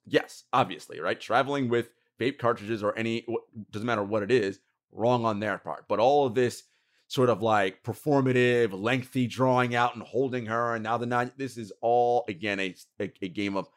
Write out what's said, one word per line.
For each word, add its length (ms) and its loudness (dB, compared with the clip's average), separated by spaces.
Yes, 480 -4
obviously, 480 -2
right? 180 -2
Traveling 480 0
with 220 0
vape 180 -2
cartridges 460 -2
or 140 -2
any, 320 -4
wh-, 420 -8
doesn't 160 -8
matter 160 0
what 200 -2
it 80 -4
is, 280 2
wrong 340 0
on 140 -2
their 180 -2
part. 320 -12
But 100 0
all 280 4
of 80 -4
this 280 0
sort 220 2
of, 120 0
like, 420 2
performative, 960 2
lengthy 460 -2
drawing 480 2
out 220 0
and 80 -12
holding 420 -2
her, 300 -2
and 80 -6
now 140 -2
the 100 -4
nine, 300 0
this 200 -8
is 240 -12
all, 480 2
again, 300 -4
a, 160 -4
a, 120 -6
a 60 -6
game 280 -4
of 200 -4